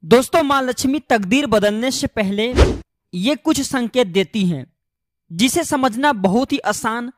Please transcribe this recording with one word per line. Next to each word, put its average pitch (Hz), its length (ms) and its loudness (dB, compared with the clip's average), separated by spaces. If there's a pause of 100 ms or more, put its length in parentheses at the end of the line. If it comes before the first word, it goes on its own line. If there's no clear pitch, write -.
दोस्तों, 247 400 4
माँ 277 200 0
लक्ष्मी 262 380 -2
तकदीर 240 460 0
बदलने 214 440 0
से 262 180 -4
पहले 208 400 -2 (640)
ये 208 240 -2
कुछ 311 240 0
संकेत 247 460 -2
देती 190 400 0
हैं, 147 200 -2 (640)
जिसे 240 340 0
समझना 262 480 0
बहुत 202 400 0
ही 285 140 -2
आसान 240 520 -4